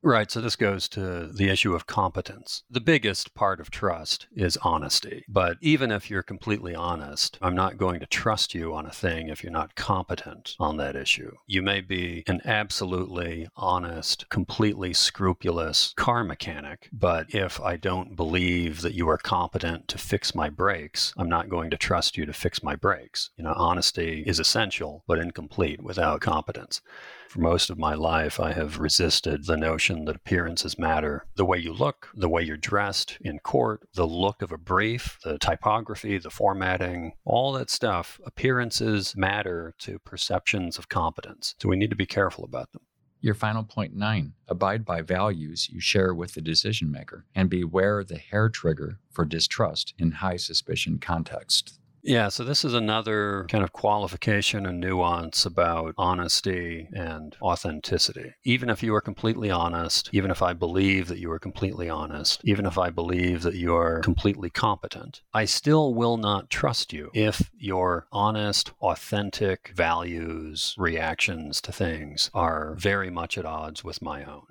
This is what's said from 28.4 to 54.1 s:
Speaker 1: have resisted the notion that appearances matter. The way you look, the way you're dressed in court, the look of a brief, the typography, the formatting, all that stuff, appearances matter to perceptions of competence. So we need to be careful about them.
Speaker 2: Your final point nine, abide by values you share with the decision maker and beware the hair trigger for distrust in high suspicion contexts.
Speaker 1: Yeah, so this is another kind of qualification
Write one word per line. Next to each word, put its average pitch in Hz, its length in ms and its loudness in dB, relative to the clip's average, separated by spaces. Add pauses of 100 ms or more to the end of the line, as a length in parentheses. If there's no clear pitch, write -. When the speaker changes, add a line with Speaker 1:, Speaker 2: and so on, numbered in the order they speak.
Speaker 1:
have 76 260 -4
resisted 78 680 2
the 80 120 2
notion 80 480 0
that 78 120 -4
appearances 82 640 -2
matter. 78 560 0
The 98 100 2
way 90 140 2
you 82 140 -4
look, 131 420 -2
the 90 140 0
way 82 140 2
you're 78 140 -2
dressed 101 640 -2
in 76 200 -6
court, 117 540 0
the 87 120 2
look 90 360 0
of 87 100 -6
a 80 40 -8
brief, 101 680 0
the 78 120 -4
typography, 104 840 0
the - 120 -8
formatting, 92 840 0 (100)
all 131 300 2
that 131 140 -4
stuff, - 560 -2
appearances 113 920 0
matter 95 640 -2
to 98 180 -10
perceptions 92 800 -2
of - 100 -14
competence. - 720 -2
So 101 80 0
we 92 80 4
need 101 140 2
to - 60 -2
be 95 100 0
careful - 380 0
about - 280 -8
them. - 100 -20 (380)
Speaker 2:
Your 110 140 2
final 110 300 -2
point 107 300 -6
nine, 101 400 0 (120)
abide 98 380 0
by 85 180 -2
values 87 680 -2
you 90 120 -10
share 92 340 4
with 85 200 -6
the 85 60 -8
decision 80 520 0
maker - 420 -10
and 92 160 4
beware 92 540 2
the 82 140 -10
hair 107 300 4
trigger 80 520 0 (100)
for 85 140 0
distrust 80 760 0
in 82 140 2
high 90 240 -2
suspicion 82 600 -2
contexts. - 840 -2 (280)
Speaker 1:
Yeah, 117 200 4
so 117 160 -4
this 143 200 0
is 131 80 2
another 107 760 0
kind 104 160 4
of - 80 -4
qualification 101 920 2